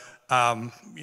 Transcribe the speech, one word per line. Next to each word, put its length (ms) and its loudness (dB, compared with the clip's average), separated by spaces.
um, 420 0
y-, 80 -16